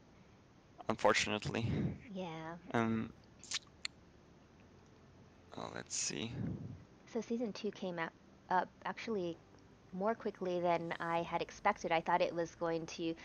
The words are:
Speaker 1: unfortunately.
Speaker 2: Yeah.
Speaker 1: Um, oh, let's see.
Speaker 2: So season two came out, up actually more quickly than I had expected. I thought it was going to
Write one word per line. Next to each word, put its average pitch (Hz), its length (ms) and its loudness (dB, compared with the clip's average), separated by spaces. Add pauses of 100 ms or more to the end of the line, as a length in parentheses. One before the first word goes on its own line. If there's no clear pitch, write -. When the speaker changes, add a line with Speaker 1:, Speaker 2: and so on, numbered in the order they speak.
(880)
Speaker 1:
unfortunately. 107 840 4 (420)
Speaker 2:
Yeah. 165 420 -6 (200)
Speaker 1:
Um, 113 380 2 (2500)
oh, 57 180 -6
let's 60 220 -6
see. - 360 -2 (800)
Speaker 2:
So 233 80 -2
season 233 320 -2
two 208 180 -4
came 180 280 -6
out, 165 140 -2 (380)
up 180 180 4 (160)
actually 180 520 -2 (560)
more 196 220 2
quickly 180 460 -2
than 170 380 2
I 170 240 2
had 170 180 0
expected. - 520 2
I 165 80 6
thought 175 200 4
it 170 140 4
was 170 220 -2
going 165 300 0
to 165 280 -2 (100)